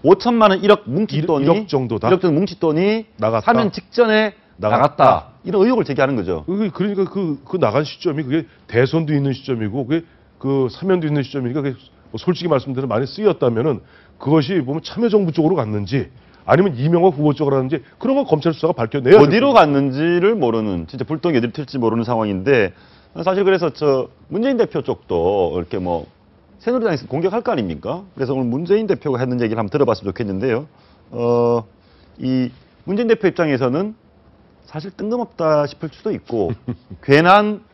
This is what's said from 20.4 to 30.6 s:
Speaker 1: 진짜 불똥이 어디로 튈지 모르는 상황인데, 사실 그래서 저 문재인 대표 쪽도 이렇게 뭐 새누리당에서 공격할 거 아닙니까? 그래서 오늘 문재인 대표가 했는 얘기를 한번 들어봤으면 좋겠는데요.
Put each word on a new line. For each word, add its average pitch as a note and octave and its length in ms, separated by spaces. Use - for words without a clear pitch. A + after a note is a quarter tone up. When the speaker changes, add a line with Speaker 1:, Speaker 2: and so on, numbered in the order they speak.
Speaker 1:
진짜 - 160
불똥이 D#3+ 340
어디로 A3+ 140
튈지 C#3+ 260
모르는 A2+ 260
상황인데, G#2+ 680
사실 F#3+ 220
그래서 F3+ 260
저 C3+ 380
문재인 A#3 280
대표 F3 260
쪽도 F#2 720
이렇게 F2+ 220
뭐 F2 280
새누리당에서 A3 480
공격할 F#3 360
거 A#3+ 100
아닙니까? A2 500
그래서 C3+ 200
오늘 C3 120
문재인 F3 400
대표가 D3 320
했는 B2 220
얘기를 A2+ 180
한번 G#2 120
들어봤으면 G#2+ 420
좋겠는데요. A2+ 540